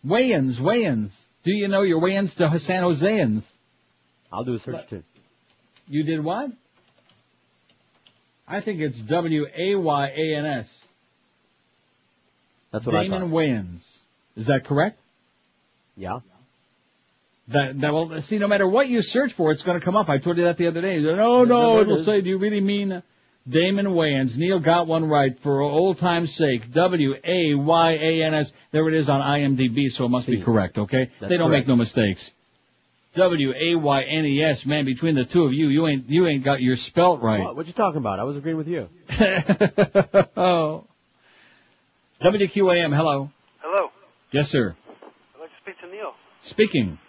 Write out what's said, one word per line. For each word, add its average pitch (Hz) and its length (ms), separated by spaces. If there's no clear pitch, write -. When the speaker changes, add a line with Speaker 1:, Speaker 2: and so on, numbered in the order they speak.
Speaker 1:
Wayans, 170 500
Wayans. 135 560
Do 180 100
you 208 140
know 196 140
your 175 200
Wayans 190 360
to 165 220
San 185 240
Joseans? 156 600
Speaker 2:
I'll 101 140
do 127 80
a 113 60
search, - 160
Speaker 1:
But - 140
Speaker 2:
too. 90 140
Speaker 1:
You 147 160
did 156 200
what? 214 260
I 196 140
think 196 200
it's 135 160
W 151 480
A 185 200
Y 147 400
A 156 220
N 143 80
S. 123 340
Speaker 2:
That's 110 140
what 113 100
I - 80
Speaker 1:
Damon 190 180
Speaker 2:
thought. 175 80
Speaker 1:
Wayans. 117 520
Is 110 120
that 135 180
correct? 156 320
Speaker 2:
Yeah. 95 260
Speaker 1:
That, 135 320
that, 147 120
well, 160 280
see, 214 180
no 202 80
matter 202 200
what 240 200
you 240 140
search 247 320
for, 156 180
it's 151 120
gonna 180 180
come 185 160
up. 185 120
I - 80
told 170 200
you 175 80
that 170 120
the 175 100
other 165 140
day. 185 180
No, 156 160
Speaker 2:
No, - 0
Speaker 1:
no, 240 300
Speaker 2:
no, 233 360
Speaker 1:
it'll 202 160
Speaker 2:
it 160 80
Speaker 1:
say, 208 160
"Do 180 80
you 190 80
really 208 240
mean 196 420
Damon 185 400
Wayans?" 139 500
Neil 180 220
got 165 280
one 160 180
right 143 360
for 143 200
old 156 380
time's 175 340
sake. 123 400
W 160 500
A 170 300
Y 165 380
A 160 320
N 160 100
S. 151 180
There 160 160
it 160 80
is 151 140
on 139 120
I 143 200
M 139 160
D 131 100
B, 127 220
so 127 160
it 120 40
must 123 180
be 120 100
Speaker 2:
See. 95 60
Speaker 1:
correct, 104 340
okay? 123 420
Speaker 2:
That's 101 100
Speaker 1:
They 180 80
don't 165 140
make 139 140
Speaker 2:
correct. - 20
Speaker 1:
no 131 80
mistakes. 113 580
W 165 380
A 165 220
Y 143 280
N 151 220
E 143 160
S, 151 240
man, 143 200
between 135 280
the 131 120
two 170 180
of 135 100
you, 151 140
you 147 180
ain't, 135 240
you 175 160
ain't 143 200
got 139 160
your 127 160
spelt 170 440
right. 110 200
Speaker 2:
What, 104 160
what 160 100
you 175 60
talking 180 260
about? 104 200
I 104 40
was 143 140
agreeing 160 200
with 151 120
you. 143 200
Speaker 1:
<laughs> 196 1300
Oh. 165 480
W 196 260
Q 190 240
A 175 80
M, 165 140
hello. 143 360
Speaker 3:
Hello. 175 300
Speaker 1:
Yes, 143 180
sir. 110 260
Speaker 3:
I'd - 60
like 160 80
to - 120
speak 185 200
to 175 60
Neil. 185 260
Speaker 1:
Speaking. 123 560